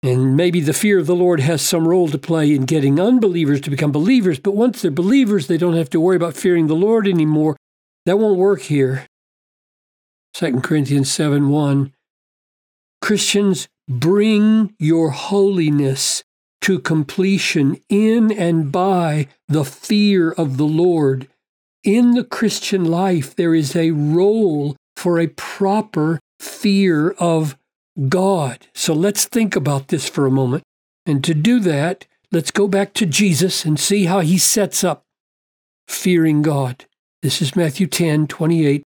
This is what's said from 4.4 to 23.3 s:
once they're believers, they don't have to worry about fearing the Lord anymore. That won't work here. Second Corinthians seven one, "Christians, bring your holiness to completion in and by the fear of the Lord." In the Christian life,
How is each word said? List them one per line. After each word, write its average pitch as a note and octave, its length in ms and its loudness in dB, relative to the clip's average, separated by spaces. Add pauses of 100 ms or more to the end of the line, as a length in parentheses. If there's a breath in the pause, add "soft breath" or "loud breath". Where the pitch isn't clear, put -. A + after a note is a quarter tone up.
once A3+ 280 0
they're F3+ 80 0
believers, G3 560 0
they E3+ 100 0
don't E3+ 200 0
have E3 140 -2
to E3+ 100 0
worry F#3 160 2
about E3+ 200 -2
fearing F3 300 2
the D#3 100 0
Lord G#3 320 2
anymore. D#3 480 0 (480)
That F#3+ 140 2
won't G#3+ 200 2
work F#3+ 240 2
here. C3 440 -2 (1300)
Second B2+ 280 -2
Corinthians C#3 480 0
seven C#3+ 380 0
one, C#3 460 0 (1040)
"Christians, G3+ 680 0 (200)
bring G#3 920 2
your D#3+ 340 0
holiness D3+ 1120 -2 (380)
to F#3 180 0
completion E3 1120 0
in A3 420 2
and E3+ 400 0
by E3+ 580 0 (200 soft breath)
the D3+ 160 0
fear G3 680 0
of C#3+ 280 -4
the D3+ 80 0
Lord." D#3 640 0 (540)
In A#3+ 300 4
the B3 100 2
Christian - 600 -2
life, E3+ 500 0